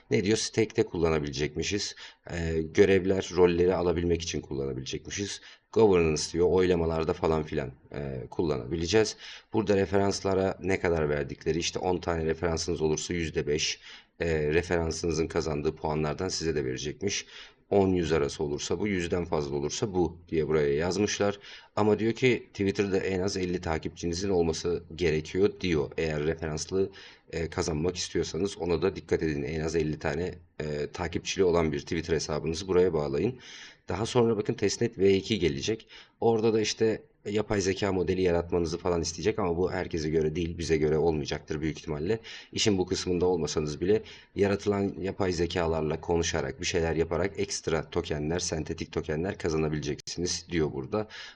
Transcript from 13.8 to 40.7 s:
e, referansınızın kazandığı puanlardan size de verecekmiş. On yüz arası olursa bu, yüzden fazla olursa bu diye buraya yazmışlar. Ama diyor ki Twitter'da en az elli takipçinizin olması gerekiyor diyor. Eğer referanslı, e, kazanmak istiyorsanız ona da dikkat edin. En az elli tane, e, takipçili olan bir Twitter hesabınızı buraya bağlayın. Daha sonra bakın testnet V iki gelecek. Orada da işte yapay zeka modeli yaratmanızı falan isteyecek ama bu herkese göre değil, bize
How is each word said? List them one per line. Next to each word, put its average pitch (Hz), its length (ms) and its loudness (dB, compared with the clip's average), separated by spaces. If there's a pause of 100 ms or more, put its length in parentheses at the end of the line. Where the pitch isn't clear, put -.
e, 78 320 0
referansınızın 82 720 0
kazandığı 76 500 -2
puanlardan 78 520 -2
size 82 260 -2
de 73 100 0
verecekmiş. 71 600 -4 (440)
On 98 180 4
yüz 87 240 2
arası 73 320 0
olursa 73 360 -4
bu, 104 80 0
yüzden 90 360 0
fazla 76 320 -2
olursa 76 380 -4
bu 90 240 2 (100)
diye 78 200 0
buraya 73 260 4
yazmışlar. 98 640 0 (380)
Ama 104 220 4
diyor 110 140 0
ki 123 400 2
Twitter'da 98 460 2
en 95 220 0
az 98 160 0
elli 90 240 -2
takipçinizin 85 680 -4
olması 85 540 0 (140)
gerekiyor 85 640 2
diyor. 76 380 0
Eğer 78 240 0
referanslı, 80 680 -2 (420)
e, 82 180 -4
kazanmak 85 460 -2
istiyorsanız 85 640 -4
ona 82 240 0
da 95 140 0
dikkat - 260 -2
edin. 76 200 -2
En 78 180 -4
az 82 160 -2
elli 78 220 0
tane, 80 360 -4 (260)
e, 73 320 -4
takipçili 85 520 -2
olan 85 280 4
bir 71 80 -2
Twitter 82 340 -2
hesabınızı 78 540 -4
buraya 90 240 4
bağlayın. 78 460 0 (500)
Daha 95 180 -2
sonra 117 300 4
bakın 107 180 -2
testnet - 440 -2
V 98 160 6
iki 98 240 0
gelecek. 82 500 -2 (320)
Orada 113 340 4
da 110 60 4
işte 107 420 0 (280)
yapay 107 300 0
zeka 95 320 0
modeli 92 300 0
yaratmanızı 85 560 0
falan 87 220 0
isteyecek 87 380 -2
ama 87 180 0
bu 90 160 0
herkese 85 380 -2
göre 78 260 0
değil, 85 220 -4
bize 80 180 0